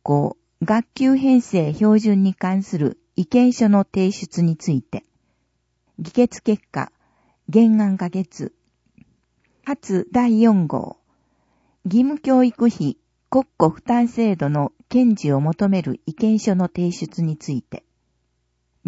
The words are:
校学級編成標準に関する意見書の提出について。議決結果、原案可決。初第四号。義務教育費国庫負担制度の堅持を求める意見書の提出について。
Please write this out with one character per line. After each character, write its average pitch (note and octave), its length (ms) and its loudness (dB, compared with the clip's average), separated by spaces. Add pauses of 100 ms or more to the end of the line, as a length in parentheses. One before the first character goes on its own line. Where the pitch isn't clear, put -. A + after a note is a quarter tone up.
校 C#3+ 340 -2 (240)
学 G#3+ 320 0
級 C4 220 2
編 C4 260 4
成 D#3+ 320 -2
標 G#3+ 240 4
準 G#3 260 2
に F#3+ 100 2
関 F#3+ 280 -4
す F#3+ 160 -8
る D3 220 -2 (160)
意 F3+ 100 -2
見 B3 280 2
書 A3+ 160 2
の G3+ 160 4
提 F#3+ 260 -2
出 - 320 -6
に E3 140 0
つ - 120 -6
い C3+ 120 -2
て。 - 240 -14 (920)
議 E3 140 -14
決 - 320 0
結 G#3+ 260 -2
果、 - 220 -10 (580)
原 A3 320 4
案 G3 160 -2
可 F3 120 -6
決。 - 440 -10 (1080)
初 G#3 480 -6
第 A#3+ 300 2
四 G#3 260 4
号。 - 300 -8 (880)
義 G3+ 180 0
務 D4 160 -4
教 C4 240 2
育 A#3 220 0
費 D3 320 -2 (320)
国 C4 160 0 (100)
庫 D#3+ 140 2
負 D#3 120 -6
担 A#3+ 280 0
制 A3+ 260 -2
度 D3 140 -4
の D3 240 -4 (160)
堅 A#3+ 260 2
持 D3 160 -2
を C#3 80 2
求 E3 300 0
め F#3+ 120 2
る C#3+ 240 -8
意 D#3 100 -8
見 A3 220 0
書 G#3 160 -2
の F#3 140 0
提 F3 240 -4
出 E3+ 300 -8
に D#3 160 -4
つ D3+ 160 -10
い B2 80 -6
て。 - 240 -20 (1040)